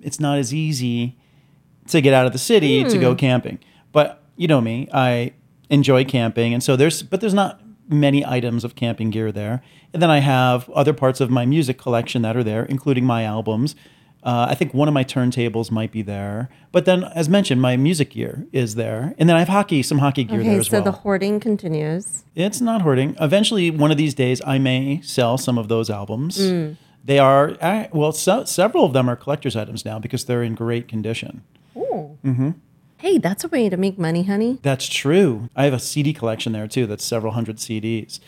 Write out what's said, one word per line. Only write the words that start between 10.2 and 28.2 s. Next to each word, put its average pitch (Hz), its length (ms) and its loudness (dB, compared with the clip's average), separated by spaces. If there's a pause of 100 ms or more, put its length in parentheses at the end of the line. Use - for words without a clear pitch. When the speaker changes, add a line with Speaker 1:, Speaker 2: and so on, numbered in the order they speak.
Speaker 1:
other 143 240 2
parts 131 260 0
of 131 100 0
my 123 160 2
music 131 320 0
collection 117 440 -2
that 110 160 -2
are 123 80 0
there, 107 180 -2
including 131 400 -2
my 117 220 0
albums. 110 500 -2 (480)
Uh, 120 260 0
I 135 60 0
think 147 180 -4
one 143 140 2
of 151 60 2
my 135 100 2
turntables 120 680 -2
might 110 200 -2
be 110 100 -6
there. 101 460 -6 (240)
But 175 140 4
then, 185 180 2
as 165 240 -4
mentioned, 170 340 2
my 127 140 2
music 143 360 0
gear 117 420 -8
is 117 220 -2
there. 113 420 -6
And 156 100 4
then 170 80 6
I 165 40 6
have 175 100 0
hockey, 190 340 2
some 147 140 0
hockey 139 260 2
gear - 160 -2
Speaker 2:
Okay, - 120 0
Speaker 1:
there 202 100 4
as - 60 -2
Speaker 2:
so 220 100 2
Speaker 1:
well. 196 80 2
Speaker 2:
the 196 80 0
hoarding 202 480 -2
continues. 170 800 -4 (120)
Speaker 1:
It's 202 260 -2
not 226 220 0
hoarding. 139 360 2
Eventually, 185 500 2
one 156 220 2
of 151 60 2
these 151 160 0
days, 127 320 0
I 135 140 0
may 135 440 0
sell 123 340 0
some 131 200 -2
of 110 100 -4
those 113 220 0
albums. 110 480 -6
Speaker 2:
Mm. 175 400 -2 (260)
Speaker 1:
They 139 160 2
are, 139 400 4
uh, 202 320 -2
well, 151 220 0
so, 185 320 0